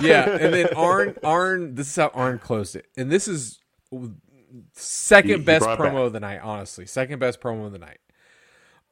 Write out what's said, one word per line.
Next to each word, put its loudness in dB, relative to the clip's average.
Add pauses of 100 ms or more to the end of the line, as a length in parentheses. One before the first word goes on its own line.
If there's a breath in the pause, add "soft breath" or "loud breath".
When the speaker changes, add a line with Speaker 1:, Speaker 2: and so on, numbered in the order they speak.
Speaker 1:
Yeah, 6
and 2
then 2
Speaker 2:
<laughs> -6
Speaker 1:
Arn, 2
Arn, 0
this -6
is -10
how 2
Arn -2
closed -4
it. -16 (100)
And -6
this 2
is -8 (1120)
second 4
Speaker 2:
He, 2
he -4
Speaker 1:
best 6
Speaker 2:
brought 0
it -2
Speaker 1:
promo 2
Speaker 2:
back. 0
Speaker 1:
of -4
the -8
night, -10
honestly. -10
Second -6
best -2
promo -6
of -12
the -16
night. -20 (920 soft breath)